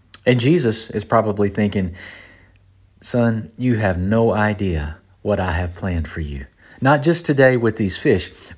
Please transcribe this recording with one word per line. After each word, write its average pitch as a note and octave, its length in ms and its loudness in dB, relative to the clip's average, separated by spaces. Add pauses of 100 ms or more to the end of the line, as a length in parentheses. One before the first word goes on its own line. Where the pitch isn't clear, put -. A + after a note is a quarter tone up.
(240)
And B2 140 4
Jesus A#2+ 520 2
is G#2 140 -4
probably G#2 440 0
thinking, G2+ 480 -2 (1040)
"Son, A#2 580 -2
you B2 200 2
have F#2+ 200 0
no G#2+ 340 2
idea G2 680 -2 (240)
what G2+ 180 0
I F#2 100 -2
have F2 240 -2
planned F2 320 -4
for - 140 -10
you. C#2+ 260 -8 (320)
Not C#3 240 2
just D#3+ 220 2
today C3+ 320 4
with A2+ 220 0
these G2 180 -2
fish, A2 340 0 (280)